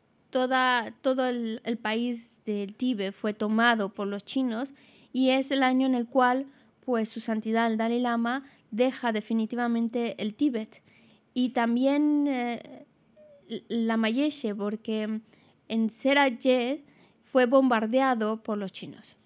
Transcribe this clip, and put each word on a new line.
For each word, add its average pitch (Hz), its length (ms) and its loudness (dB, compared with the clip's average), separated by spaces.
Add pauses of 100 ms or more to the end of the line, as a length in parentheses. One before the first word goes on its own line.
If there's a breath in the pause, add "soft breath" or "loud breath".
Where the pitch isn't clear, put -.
(300)
toda, 254 720 0
todo 262 240 2
el, 233 380 -4
el 233 120 -2
país 233 680 -4
del 202 280 -4
Tíbet 202 380 -2
fue 214 220 -4
tomado 220 580 2
por 202 140 -6
los 202 180 -6
chinos, 262 500 -4 (380 soft breath)
y 254 180 2
es 269 200 0
el 269 120 2
año 262 240 2
en 262 80 2
el 240 120 -2
cual, 254 400 2 (380 loud breath)
pues, 220 240 0
su 226 120 -10
santidad 220 460 0
el 220 100 0
Dalai 233 240 0
Lama 240 440 -2 (260 loud breath)
deja 247 420 0
definitivamente 233 1120 -2
el 214 120 -4
Tíbet. 247 480 -2 (520 soft breath)
Y 247 160 0
también, 277 760 2
eh, 247 600 -4 (600)
l-, - 200 -10
Lama 226 420 0
Yeshe, 269 440 -2
porque 214 640 -4 (480 soft breath)
en 226 220 0
Sera 277 380 2
Ye 254 560 0 (400 soft breath)
fue 254 220 2
bombardeado 233 960 2
por 214 140 -4
los 190 160 -6
chinos. - 540 -16